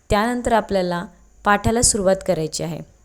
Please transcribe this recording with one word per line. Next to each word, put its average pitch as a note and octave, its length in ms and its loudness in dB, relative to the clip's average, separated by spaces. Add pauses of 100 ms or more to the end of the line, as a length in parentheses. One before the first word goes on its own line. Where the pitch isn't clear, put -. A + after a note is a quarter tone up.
त्यानंतर A#3 440 0
आपल्याला F#3 520 -2 (400)
पाठाला G#3+ 360 2
सुरुवात F#3+ 460 2
करायची D#3 360 -2
आहे. D#3+ 180 -8 (240)